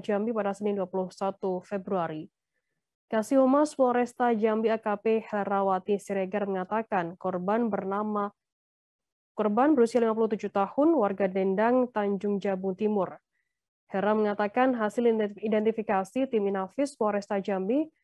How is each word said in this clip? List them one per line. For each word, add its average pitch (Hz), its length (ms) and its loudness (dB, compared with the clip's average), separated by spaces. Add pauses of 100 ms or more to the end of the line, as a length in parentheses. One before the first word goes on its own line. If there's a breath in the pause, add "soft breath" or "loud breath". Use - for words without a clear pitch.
Jambi 220 320 -2
pada 202 160 -2
Senin 202 240 -4
dua 185 160 -4
puluh 185 240 -2
satu 190 480 -4
Februari. 180 640 -6 (800)
Kasih 226 320 2
Humas 277 320 4
Polresta 247 640 2
Jambi 220 320 2
A 220 160 0
K 208 160 -2
P 220 240 0
Herawati 196 720 0
Siregar 190 480 -4
mengatakan 190 720 -4
korban 190 560 -2
bernama, 202 640 -4 (960)
korban 240 480 2
berusia 233 240 4
lima 226 80 2
puluh 220 160 0
tujuh 208 240 -4
tahun, 208 400 2
warga 202 400 2
Dendang, 214 560 2
Tanjung 202 560 -2
Jabung 190 320 -4
Timur. 202 400 -2 (720)
Hera 196 240 0
mengatakan 214 640 0
hasil 226 320 0
ident-, 214 320 0
identifikasi 214 880 -2
tim 208 240 0
Inafis 196 480 -4
Polresta 202 400 -2
Jambi 202 480 -2 (160 soft breath)